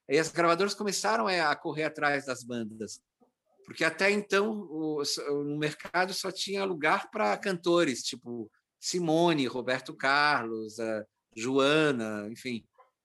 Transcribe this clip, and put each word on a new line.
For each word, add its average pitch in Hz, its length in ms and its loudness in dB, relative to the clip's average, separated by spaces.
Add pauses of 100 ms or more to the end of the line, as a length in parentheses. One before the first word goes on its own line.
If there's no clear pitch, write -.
e 139 100 4
as 156 120 2
gravadoras 170 440 2
começaram, 208 540 0
é, 180 120 2
a 147 140 2
correr 151 300 -4
atrás 147 420 0
das 123 160 -4
bandas, 110 580 -8 (640)
porque - 200 -4
até 175 260 2
então 202 400 2 (180)
o, 151 340 -2
s-, 143 260 -4
no 147 300 -2
mercado 165 540 -2
só 185 200 -6
tinha 196 320 -4
lugar 175 460 0
pra 208 260 0
cantores, 170 680 0
tipo 120 480 -8 (280)
Simone, 165 680 2
Roberto 127 480 -4
Carlos, 123 840 0
eh, 110 260 -4 (300)
Joana, 127 960 2
enfim, 117 340 -10 (400)